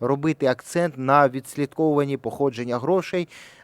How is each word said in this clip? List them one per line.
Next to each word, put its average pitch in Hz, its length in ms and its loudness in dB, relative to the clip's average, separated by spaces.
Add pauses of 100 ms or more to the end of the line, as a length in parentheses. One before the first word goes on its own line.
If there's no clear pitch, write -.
робити 143 460 0
акцент 151 500 0
на 135 320 4
відслідковуванні 143 880 -2
походження 123 640 -2
грошей, 175 500 -2 (360)